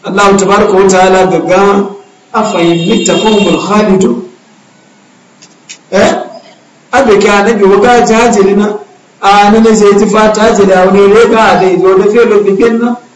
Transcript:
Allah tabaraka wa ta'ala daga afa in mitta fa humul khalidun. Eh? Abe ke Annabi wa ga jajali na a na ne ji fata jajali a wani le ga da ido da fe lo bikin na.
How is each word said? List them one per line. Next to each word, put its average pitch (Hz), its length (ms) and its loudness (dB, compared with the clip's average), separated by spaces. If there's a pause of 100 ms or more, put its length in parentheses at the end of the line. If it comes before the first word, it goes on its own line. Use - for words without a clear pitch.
Allah 196 320 0
tabaraka 196 360 0
wa 190 160 2
ta'ala 185 380 2
daga 190 600 0 (460)
afa 202 280 -4
in 170 280 -2
mitta - 300 -2
fa 220 100 -2
humul 190 300 0
khalidun. 196 640 -2 (1700)
Eh? - 220 0 (800)
Abe 220 260 2
ke 214 100 0
Annabi 202 360 0
wa 190 160 2
ga 240 260 2
jajali 214 500 0
na 208 220 -2 (420)
a 202 300 2
na 220 100 2
ne 226 140 2
ji 202 320 2
fata 214 440 0
jajali 196 220 0
a 185 140 2
wani 196 200 2
le 226 220 4
ga 220 320 0
da 190 100 0
ido 185 280 0
da 208 120 0
fe 233 140 2
lo 208 180 0
bikin 220 380 -2
na. 233 160 -4 (200)